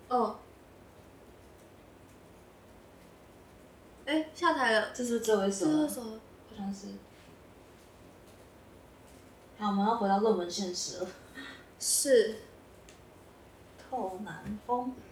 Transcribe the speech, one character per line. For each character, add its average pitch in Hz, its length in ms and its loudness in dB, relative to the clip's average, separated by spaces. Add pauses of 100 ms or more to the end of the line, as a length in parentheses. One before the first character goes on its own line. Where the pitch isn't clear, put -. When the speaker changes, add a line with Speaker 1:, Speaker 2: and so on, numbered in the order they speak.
Speaker 1:
哦。 220 300 0 (3750)
哎， 311 280 0
下 339 200 2
台 247 180 2
了。 214 220 2
Speaker 2:
这 247 100 -6
是 233 140 0
不 - 0 -
是 220 60 -8
最 214 120 4
后 196 100 2
一 196 60 2
首 185 140 0
啊？ - 20 4
Speaker 1:
最 151 80 4
后 302 80 4
一 294 40 0
首 240 120 -8
了。 220 200 -10 (300)
Speaker 2:
好 214 80 -20
像 196 160 -6
是。 196 120 -14 (2750)
好， 214 100 -4
我 202 40 0
们 196 140 4
要 - 100 4
回 196 120 2
到 196 100 4
论 214 200 4
文 175 120 -4
现 180 240 -4
实 - 240 -8
了。 185 80 -6 (720)
Speaker 1:
是。 226 560 4 (1600)
Speaker 2:
透 190 340 -6
南 196 420 -10
风。 247 280 -2 (180)